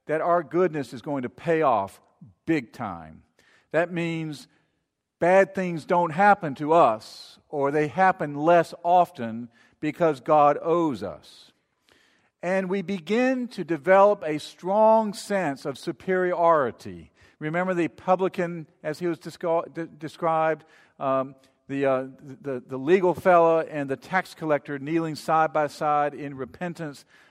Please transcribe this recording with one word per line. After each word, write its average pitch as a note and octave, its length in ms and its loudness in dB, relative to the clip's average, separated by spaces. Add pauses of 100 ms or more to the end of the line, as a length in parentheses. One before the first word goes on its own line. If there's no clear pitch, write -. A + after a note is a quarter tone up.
that D#3 140 -2
our F3 220 2
goodness D#3 500 -2
is B2 100 -14
going C#3+ 200 -6
to A#2+ 60 -6
pay D#3+ 340 -2
off G#2+ 380 0 (460)
big D3+ 260 -2
time. E2 500 -12 (500)
That E3+ 200 0
means E3 560 -8 (680)
bad F#3+ 360 4
things F3 300 -6
don't F3 260 0
happen F#3 440 2
to D3+ 180 -2
us, B2+ 680 2 (120)
or C#3 200 -2
they D3+ 180 0
happen F3 460 0
less E3 380 2 (100)
often A#2+ 680 0 (300)
because D3+ 400 0
God D3 420 4
owes D#3+ 400 -2
us. - 500 -16 (920)
And F#3 280 -2
we G3 100 -2
begin A3 680 -2
to F3+ 160 -10
develop F#3 600 4
a D#3 140 -4
strong G#3+ 760 0
sense E3+ 540 -4
of C#3 100 -6
superiority. E3 1300 0 (280)
Remember F3 360 -4
the E3+ 140 0
publican, F3 800 -2 (160)
as D3+ 160 -8
he F3 80 -6
was E3+ 120 -4
disco-, E3 460 -4 (100)
de-, E3 120 -10
described, D#3+ 800 -4 (340)
um, C3+ 360 -2 (320)
the, C#3 180 -4
uh, C3 220 0 (340)
the, C3 260 -8
the C3 120 -10
legal F3 340 2
fella E3 520 4
and C#3+ 260 -8
the C3+ 60 -2
tax - 380 -6
collector D3 440 -4
kneeling D#3+ 380 -4
side D#3+ 360 0
by D3+ 140 0
side D3 480 -2
in C#3+ 200 -12
repentance. D3 680 -12 (260)